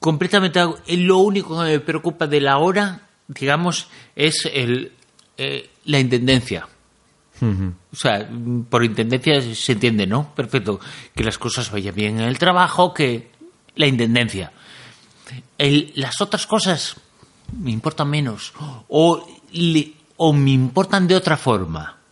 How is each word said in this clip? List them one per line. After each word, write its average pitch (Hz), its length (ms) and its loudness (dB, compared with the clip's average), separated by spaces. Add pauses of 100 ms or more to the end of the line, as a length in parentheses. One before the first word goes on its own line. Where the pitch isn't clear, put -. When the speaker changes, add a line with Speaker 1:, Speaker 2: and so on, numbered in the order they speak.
Speaker 1:
completamente, 180 600 2 (260)
eh, 170 100 -2
lo 185 220 4
único 190 400 2
que 165 120 0
me 151 100 4
preocupa 160 460 -4
del 143 220 2
ahora, 180 540 0 (260)
digamos, 151 600 -2 (280)
es 151 360 0
el, 127 400 -2 (460)
eh, 135 320 -8 (140)
la 143 160 2
intendencia. 123 680 0 (760)
Speaker 2:
Ujú. 95 320 -2 (200)
Speaker 1:
O - 40 -18
sea, 110 320 -2 (400)
por 120 160 2
intendencia 123 560 0
se 117 320 -4
entiende, 107 340 2
¿no? 131 280 -2
Perfecto. 107 460 -4 (340)
Que 104 100 -4
las 110 140 -2
cosas 113 320 -6
vayan 98 240 -6
bien 107 260 -2
en 113 80 0
el 127 100 -4
trabajo, 180 540 2
que 120 380 -2 (460)
la 151 100 2
intendencia. 117 680 0 (1080)
El, 143 360 2
las 135 260 -6
otras 202 280 -4
cosas 185 480 -2 (600)
me 160 140 -4
importan 143 400 -2
menos. 139 420 -4 (360)
O 165 360 4 (280)
le, 165 400 2 (240)
o 165 160 4
me 139 180 4
importan 180 560 2
de 180 80 4
otra 175 220 2
forma. 82 640 -2 (140)